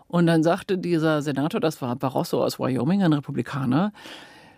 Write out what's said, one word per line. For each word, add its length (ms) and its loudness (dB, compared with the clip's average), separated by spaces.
Und 200 2
dann 160 4
sagte 340 0
dieser 440 0
Senator, 400 -2
das 200 -2
war 140 -4
Barroso 480 -2
aus 160 -2
Wyoming, 420 0
ein 120 4
Republikaner, 800 -2